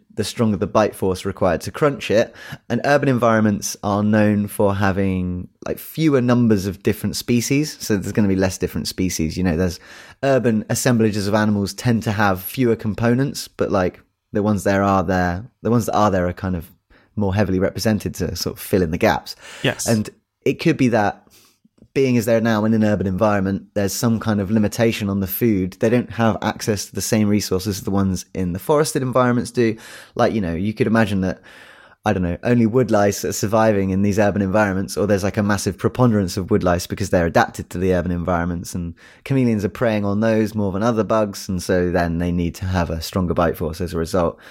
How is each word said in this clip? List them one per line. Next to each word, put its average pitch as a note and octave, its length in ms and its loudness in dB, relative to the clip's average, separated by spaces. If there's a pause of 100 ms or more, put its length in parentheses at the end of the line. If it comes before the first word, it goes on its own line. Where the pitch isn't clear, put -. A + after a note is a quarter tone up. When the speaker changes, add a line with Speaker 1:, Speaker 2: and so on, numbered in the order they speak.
(120)
Speaker 1:
the G#2+ 120 -4
stronger A2 320 0
the G2 100 -2
bite G#2+ 280 2
force F#2 300 -2
required F#2 360 -2
to - 100 -10
crunch C#3 400 -2
it. G#2+ 240 0 (340)
And A#2 160 -2
urban C#3 240 2
environments A2 760 2
are G2+ 180 0
known G#2 460 2
for G2+ 260 2
having, F#2 720 -2 (160)
like, - 140 -6
fewer D3+ 420 0
numbers A#2+ 460 2
of F#2 160 -8
different G2+ 320 -2
species. C#3 640 -2
So - 180 -2
there's F#2+ 160 -4
gonna G#2 160 2
be F#2+ 80 2
less F#2+ 220 0
different - 300 -4
species. F2 500 -2
You F2+ 60 0
know, E2+ 120 2
there's F2 220 -2 (460)
urban A#2+ 440 2
assemblages A2 600 2
of G#2 60 0
animals G#2+ 380 2
tend A2+ 300 0
to A2+ 100 -2
have G2 300 0
fewer A#2+ 320 0
components, A#2+ 720 -2
but, - 240 -4
like, F#2 300 0 (320)
the G#2+ 100 0
ones G2+ 220 0
there G2 180 2
are G2 220 2
there, F2+ 440 0 (140)
the G#2+ 80 0
ones A#2 160 2
that - 80 -2
are G#2 160 4
there F2+ 160 0
are F2+ 80 -2
kind F#2 220 -4
of E2+ 140 -10 (440)
more G2 200 -2
heavily F#2 260 0
represented G2 560 -2
to E2+ 180 -4
sort - 220 -6
of - 40 -16
fill F#2+ 220 0
in D#2+ 80 -2
the D#2+ 80 -2
gaps. E2+ 380 0 (260)
Speaker 2:
Yes. - 240 -2
Speaker 1:
And A2 240 0 (340)
it C#3 100 0
could D#3+ 220 0
be B2+ 120 2
that G#2 400 0 (640)
being C3 240 2
as A2 80 2
they're A2+ 160 4
now A2 240 2
in A2 80 2
an G#2+ 120 4
urban G2+ 240 2
environment, G2 560 0 (100)
there's G2+ 180 -2
some A2+ 280 0
kind G#2+ 200 0
of F#2 80 -2
limitation A2 640 0
on G2+ 80 -2
the F#2+ 80 -2
food. F#2+ 540 0
They A2+ 100 2
don't A#2+ 220 0
have A2+ 280 0
access - 460 -4
to - 80 -16
the G2 60 -6
same G#2+ 280 0
resources G2 500 0
as - 40 -12
the G2+ 80 -8
ones F#2+ 420 0
in F2+ 200 -4
the F2+ 80 -6
forested D3+ 420 0
environments B2 480 0
do. A2+ 260 0 (380)
Like, G#2+ 180 0
you A2 80 -2
know, E2 140 -2
you G2+ 180 -4
could A2 140 0
imagine G#2 360 2
that, F2+ 200 -4 (600)
I G#2+ 80 2
don't F#2+ 100 -2
know, F2 220 -2
only A#2+ 200 4
woodlice G#2 600 2
are E2+ 80 -2
surviving G#2 580 2
in F#2+ 120 0
these G2+ 180 2
urban G2+ 200 2
environments, F#2+ 560 0
or G2 120 0
there's, G2 160 2
like, G2 120 -2
a G#2+ 60 2
massive G2+ 340 -2
preponderance G#2+ 600 0
of F2+ 160 -4
woodlice F2+ 340 2
because F#2+ 240 -6
they're E2+ 160 2
adapted - 440 0
to F2+ 80 -8
the F#2 140 2
urban F2 200 0
environments, F2 600 -4
and E2+ 220 -6 (300)
chameleons A#2+ 400 0
are G#2 40 0
preying G#2+ 360 -2
on G2+ 160 0
those A2 340 2
more G2+ 160 -2
than G2 140 -2
other A2+ 180 2
bugs, G#2 460 -2
and F2+ 120 -2
so F2+ 300 0
then E2+ 280 0
they F2 120 -2
need F2 240 -2
to - 120 -8
have F#2 220 0
a D#2+ 140 -6
stronger F2 320 -2
bite E2+ 220 0
force D#2+ 240 -6
as F2 140 -6
a E2+ 40 -4
result. E2 400 -2 (120)